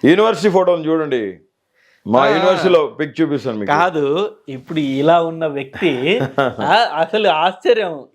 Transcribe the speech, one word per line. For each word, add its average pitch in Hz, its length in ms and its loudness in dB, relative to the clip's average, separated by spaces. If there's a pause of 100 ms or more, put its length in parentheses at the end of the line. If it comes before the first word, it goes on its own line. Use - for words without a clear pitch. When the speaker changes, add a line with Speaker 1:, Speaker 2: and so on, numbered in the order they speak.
Speaker 1:
యూనివర్సిటీ 196 440 4
ఫోటో 180 240 2
ఉంది 165 140 -4
చూడండి, 131 520 -2 (680)
మా 120 140 2
Speaker 2:
ఆ. 139 60 4
Speaker 1:
యూనివర్సిటీలో 175 600 2
పిక్ 143 340 -6
చూపిస్తాను 131 360 -4
మీకు. 101 140 -4
Speaker 2:
కాదు, 165 640 0 (140)
ఇప్పుడు 139 300 -8
ఇలా 147 440 2
ఉన్న 165 240 -6
వ్యక్తి, 143 720 -2
Speaker 1:
<laughs> - 200 -6
Speaker 2:
ఆ, 147 540 0
అసలు 202 340 -2
ఆశ్చర్యం, 175 880 0